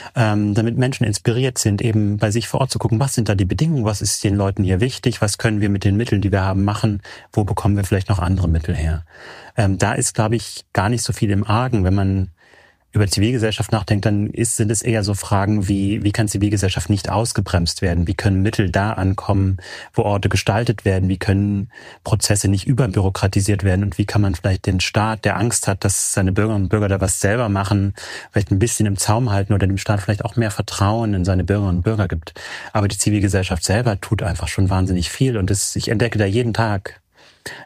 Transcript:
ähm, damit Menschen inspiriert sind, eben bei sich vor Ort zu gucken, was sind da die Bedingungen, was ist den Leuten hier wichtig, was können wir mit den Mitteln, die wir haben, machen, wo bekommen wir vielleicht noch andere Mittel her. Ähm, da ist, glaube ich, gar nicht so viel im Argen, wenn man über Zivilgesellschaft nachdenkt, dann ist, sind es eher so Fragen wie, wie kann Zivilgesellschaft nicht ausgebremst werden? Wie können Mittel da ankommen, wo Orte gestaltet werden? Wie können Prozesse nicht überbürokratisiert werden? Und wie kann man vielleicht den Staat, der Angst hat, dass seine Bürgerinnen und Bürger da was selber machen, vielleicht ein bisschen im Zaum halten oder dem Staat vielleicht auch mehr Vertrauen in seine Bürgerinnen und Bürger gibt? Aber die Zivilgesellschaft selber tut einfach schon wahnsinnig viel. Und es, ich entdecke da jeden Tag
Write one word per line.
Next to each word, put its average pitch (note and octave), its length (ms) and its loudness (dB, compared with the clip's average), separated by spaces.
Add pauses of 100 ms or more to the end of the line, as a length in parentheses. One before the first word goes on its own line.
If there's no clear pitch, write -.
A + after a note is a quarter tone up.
(140)
ähm, G#2 400 2
damit A2+ 240 0
Menschen B2+ 300 0
inspiriert A#2+ 500 0
sind, G2+ 240 2
eben G#2+ 360 2
bei G#2+ 120 0
sich A2 180 -2
vor - 140 -2
Ort C3 80 0
zu - 80 -4
gucken, A2 220 0
was C3+ 160 -2
sind A2+ 120 0
da G#2+ 60 2
die G2 120 2
Bedingungen, C3+ 400 0
was G#2+ 180 -2
ist - 200 -2
den G2+ 120 2
Leuten G2 280 0
hier F#2 160 2
wichtig, B2 420 -2
was G#2+ 180 0
können A2 200 0
wir G#2 100 2
mit G2 160 0
den G2+ 120 4
Mitteln, G#2+ 240 0
die F#2+ 100 0
wir F#2+ 120 2
haben, F#2+ 200 0
machen, G#2 380 0 (320)
wo G#2+ 120 2
bekommen G2+ 320 0
wir G2+ 60 0
vielleicht F#2+ 260 0
noch G2 100 0
andere F2+ 280 0
Mittel E2 280 0
her. D#2+ 300 -2 (520)
Ähm, F#2+ 220 2
da G#2 140 2
ist, - 200 -2
glaube A2 220 0
ich, - 360 -8
gar G2 180 0
nicht A#2+ 120 0
so - 120 -2
viel G2+ 180 0
im G2+ 120 2
Argen, A#2 400 0
wenn F#2 120 4
man F#2+ 340 0 (640)
über G#2 180 2
Zivilgesellschaft G#2+ 640 0
nachdenkt, G#2 320 0
dann G#2 220 2
ist, - 280 -2
sind A2 160 0
es A2 100 -2
eher A2+ 220 0
so G2 120 0
Fragen G2+ 520 0
wie, G2 380 0
wie G2+ 80 2
kann G#2+ 160 0
Zivilgesellschaft G2 600 0
nicht G#2 200 0
ausgebremst G2+ 720 0
werden? E2+ 260 2
Wie D#2+ 60 -2
können F#2+ 280 2
Mittel G2 300 2
da G2+ 220 0
ankommen, F#2+ 640 0 (360)
wo A#2 100 2
Orte G2+ 260 0
gestaltet G#2+ 560 0
werden? F#2+ 240 2
Wie F#2+ 80 0
können G2+ 540 0 (340)
Prozesse G#2 420 0
nicht G2 180 2
überbürokratisiert G2+ 1000 0
werden? F#2+ 180 2
Und G2 140 -2
wie G#2 80 0
kann G#2 160 0
man G2 120 2
vielleicht F#2 320 -2
den F#2 140 2
Staat, G#2+ 460 -2
der G2 100 0
Angst A2+ 320 -2
hat, G2 160 -2
dass - 300 -2
seine F#2+ 180 2
Bürgerinnen G#2 320 0
und F2 60 -2
Bürger G#2 180 2
da F#2+ 140 0
was - 180 0
selber A2 300 0
machen, G2 460 0 (360)
vielleicht F#2+ 200 0
ein G2 80 4
bisschen A2+ 260 0
im G2 100 0
Zaum A2 340 0
halten G2 220 0
oder G2 160 2
dem G2 100 0
Staat G2+ 220 -2
vielleicht G2+ 240 -2
auch - 140 -4
mehr A2+ 140 0
Vertrauen G#2+ 640 0
in F2+ 120 0
seine F#2 180 2
Bürgerinnen F#2+ 360 0
und F2 40 0
Bürger G#2+ 240 0
gibt? D#2+ 260 -8 (380)
Aber G#2 160 2
die G#2 100 -4
Zivilgesellschaft F#2+ 680 0
selber G#2+ 340 0
tut - 240 -2
einfach E2 240 -4
schon F#2+ 220 0
wahnsinnig F#2 400 0
viel. C3 260 0
Und G2 160 0
es, - 240 -2
ich - 140 -4
entdecke A2+ 280 0
da G#2+ 60 2
jeden A2 300 0
Tag G#2+ 480 -4 (640)